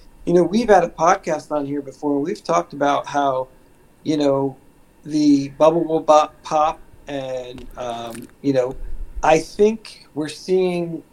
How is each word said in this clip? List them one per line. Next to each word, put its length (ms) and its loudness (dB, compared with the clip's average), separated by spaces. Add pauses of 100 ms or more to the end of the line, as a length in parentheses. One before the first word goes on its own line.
(240)
you 100 0
know, 100 6
we've 240 -2
had 160 6
a 40 -2
podcast 640 -2
on 160 -4
here 160 -6
before, 320 -6
and 80 -2
we've 220 -8
talked 300 -2
about 340 -2
how, 400 -2 (560)
you 120 -2
know, 400 0 (480)
the 460 2
bubble 340 4
will 160 0
bo-, 300 4 (120)
pop, 380 -2 (260)
and, 600 -10 (120)
um, 500 -10 (140)
you 100 0
know, 240 0 (460)
I 160 4
think 760 -2
we're 140 -6
seeing 720 -2 (100)